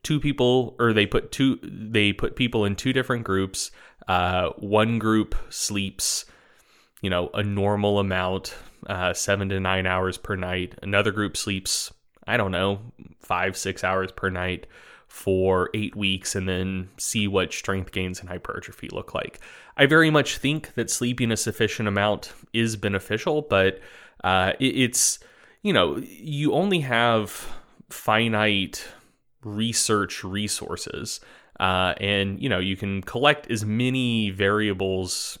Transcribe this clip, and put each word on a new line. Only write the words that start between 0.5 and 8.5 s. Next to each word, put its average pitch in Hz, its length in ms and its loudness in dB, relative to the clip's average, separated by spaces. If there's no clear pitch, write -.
or 117 120 4
they 104 140 6
put - 240 -2
two, 135 320 2
they 104 500 0
put - 220 -2
people 117 300 0
in 101 100 0
two 131 180 -2
different 123 320 0
groups. 95 460 -2
Uh, 90 480 2
one 107 420 2
group 110 380 2
sleeps, - 720 -4
you 98 80 -2
know, 87 240 0
a 104 80 0
normal 101 580 2
amount, 92 560 -2